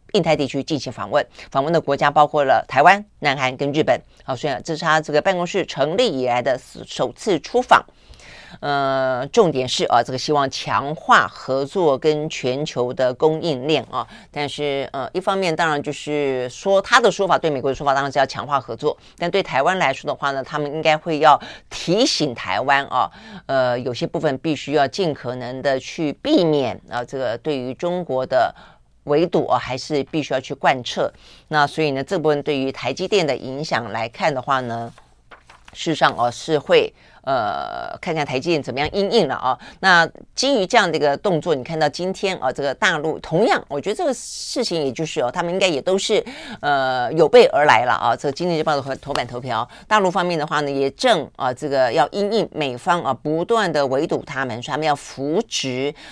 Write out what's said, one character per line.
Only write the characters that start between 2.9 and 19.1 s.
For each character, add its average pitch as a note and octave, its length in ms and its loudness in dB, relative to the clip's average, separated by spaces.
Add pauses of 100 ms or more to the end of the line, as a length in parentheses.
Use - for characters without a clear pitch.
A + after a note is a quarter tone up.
南 C#3 180 0
韩 C3 200 -2
跟 C#3 160 -2
日 D#3+ 100 2
本。 B2 180 2 (220)
好， C3+ 120 -6
所 D3 140 -4
以 C3+ 60 -2 (100)
这 E3 100 -4
是 D#3 100 -6
他 D#3 160 4
这 D3+ 120 -8
个 D3 80 4
办 F#3 160 2
公 F3 100 -2
室 F3 200 -2
成 D3+ 300 -2
立 C#3 240 2
以 B2+ 60 0
来 B2 140 0
的 B2 180 0 (280)
首 C3 260 -4
次 F#3+ 280 0
出 - 200 -2
访。 - 240 4 (760)
呃， C3+ 720 0
重 G3+ 180 6
点 C3 180 -2
是 - 180 -2
啊， A#2+ 140 4
这 - 120 -6
个 C3 40 -4
希 B2+ 140 -4
望 C#3+ 180 2
强 C3+ 460 -4
化 E3+ 320 4
合 C3+ 400 -4
作 D3+ 320 2
跟 D3+ 320 0
全 C3+ 340 -4
球 B2 300 -4
的 B2+ 180 0
供 D#3 300 2
应 C#3 240 -2
链 D3 240 2
啊。 A#2 160 -6 (240)
但 D3 180 -6
是， C#3 440 -4
呃， C3+ 200 -6
一 F3+ 80 -4
方 F#3+ 160 0
面 F#3 180 0
当 E3 140 0
然 D3 140 -2
就 - 80 -8
是 C3+ 580 -4
说 G3 320 0
他 A#3+ 200 2
的 A3+ 100 6
说 F#3+ 160 -2
法， E3+ 100 2
对 D#3+ 140 0
美 C#3 100 -4
国 C#3+ 80 -2
的 C3+ 60 0
说 D3+ 100 -8
法 C#3 80 2
当 C#3 120 0
然 C#3 60 -6
是 C3 100 -4
要 C3+ 40 6
强 A#2+ 220 -6
化 C#3 140 -2
合 A#2+ 160 -10
作， D3+ 200 -2 (220)